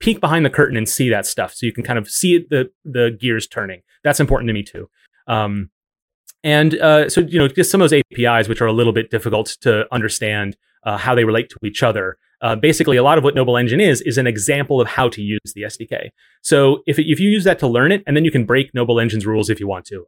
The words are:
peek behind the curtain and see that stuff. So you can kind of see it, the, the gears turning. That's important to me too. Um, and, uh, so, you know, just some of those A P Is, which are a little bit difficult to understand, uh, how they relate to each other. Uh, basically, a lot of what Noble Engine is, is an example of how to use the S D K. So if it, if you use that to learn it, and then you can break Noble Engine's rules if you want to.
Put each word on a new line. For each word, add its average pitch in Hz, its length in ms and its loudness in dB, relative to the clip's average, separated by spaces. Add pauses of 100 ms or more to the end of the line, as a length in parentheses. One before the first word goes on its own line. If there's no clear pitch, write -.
peek 220 200 -2
behind 160 240 0
the 135 60 2
curtain 139 260 0
and 110 120 -4
see 127 200 -2
that 101 180 0
stuff. - 280 -6
So - 120 -6
you 110 60 -4
can 117 120 -8
kind 123 140 -4
of 104 100 -6
see 180 260 0
it, 170 160 0
the, 131 200 -2 (140)
the 120 340 -2
gears 117 280 -4
turning. 95 360 -10 (200)
That's 147 180 2
important 120 280 0
to 110 60 0
me 101 80 -4
too. - 260 -16 (380)
Um, 101 440 -4 (720)
and, 151 360 2
uh, 151 300 4
so, 165 140 2
you 165 160 -2
know, 139 100 4
just 170 220 0
some 196 100 4
of 170 80 6
those 151 100 4
A 135 40 2 (100)
P 120 140 -2
Is, 113 220 2
which 113 120 -4
are 117 60 0
a 110 60 0
little 113 200 2
bit 110 180 -4
difficult 110 520 -4
to 110 280 2
understand, 107 640 -4 (280)
uh, 104 140 -4
how 123 160 0
they 120 100 4
relate 110 240 0
to - 160 -20
each 104 180 -8
other. 101 360 -2 (240)
Uh, 113 120 -2
basically, 147 440 2
a 123 40 4
lot 147 140 4
of 139 80 2
what 143 100 2
Noble 127 220 0
Engine 123 240 0
is, 165 220 2
is 123 160 -4
an 127 80 2
example 135 520 -2
of 117 80 2
how 131 220 -2
to 110 140 -10
use 104 180 -4 (140)
the 101 100 -12
S - 140 -12
D 113 80 -14
K. - 260 -10 (300)
So 139 440 4
if 143 120 -2
it, 156 100 2
if 147 100 2
you 202 120 2
use 208 140 0
that 180 160 2
to 143 60 0
learn 123 240 2
it, 202 160 0
and 143 80 0
then 156 120 2
you 156 40 0
can 123 140 0
break 127 300 0
Noble 120 260 0
Engine's 110 240 -2
rules 107 240 -2
if 110 100 -2
you 101 80 -8
want 95 200 -8
to. 95 220 -14